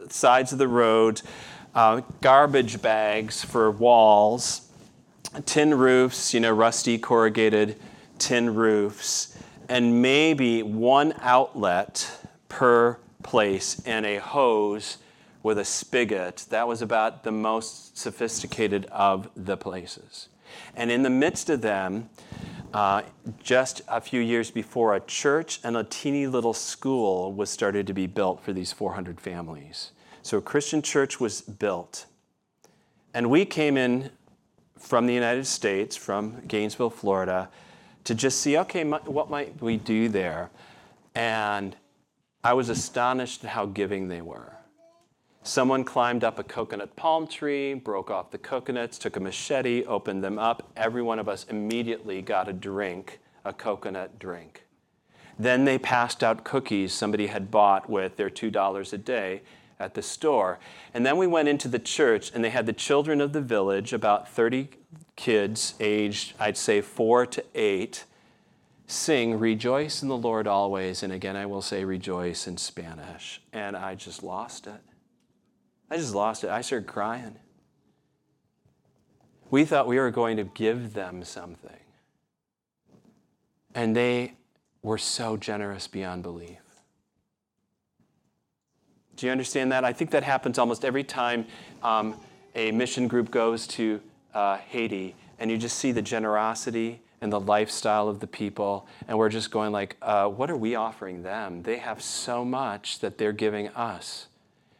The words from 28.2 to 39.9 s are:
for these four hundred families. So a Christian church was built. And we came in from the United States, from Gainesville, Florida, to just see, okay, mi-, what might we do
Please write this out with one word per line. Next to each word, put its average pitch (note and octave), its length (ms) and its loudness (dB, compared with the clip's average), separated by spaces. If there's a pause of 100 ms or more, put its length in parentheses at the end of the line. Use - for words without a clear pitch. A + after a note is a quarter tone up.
for G#2 100 -6
these F#2 200 -6
four F#2+ 220 -6
hundred F2+ 260 -10
families. E2 720 -14 (300)
So - 160 -2
a - 40 -4
Christian D3 400 0
church C#3 380 0
was A2 220 -4
built. G2 640 -6 (1040)
And A#2+ 160 0
we D#3+ 160 6
came D3+ 320 0
in B2+ 340 0 (680)
from A#2+ 280 2
the A#2+ 80 2
United B2 320 0
States, G#2 500 -2
from G#2+ 500 -6
Gainesville, G#2+ 440 -2
Florida, F#2 600 -2 (540)
to A#2 100 -2
just B2+ 260 0
see, D3 180 2
okay, F3+ 260 -2
mi-, D3+ 200 -2
what D3 260 -4
might D3 300 -8
we A2+ 160 -2
do A2 320 0